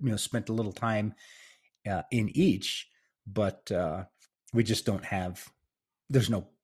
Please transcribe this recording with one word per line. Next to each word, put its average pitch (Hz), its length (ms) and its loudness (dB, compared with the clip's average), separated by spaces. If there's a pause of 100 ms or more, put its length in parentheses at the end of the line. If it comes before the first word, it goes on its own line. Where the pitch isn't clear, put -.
you 135 100 2
know, 104 60 0
spent - 320 -4
a 110 40 -2
little 110 200 0
time, 107 420 -2 (760)
uh, 92 200 0
in 110 260 0
each, 143 520 2 (380)
but, 101 440 -2
uh, 90 340 -2 (480)
we 113 120 4
just 107 220 0
don't 98 180 0
have, 92 440 -4 (600)
there's 123 220 4
no 98 180 -2 (160)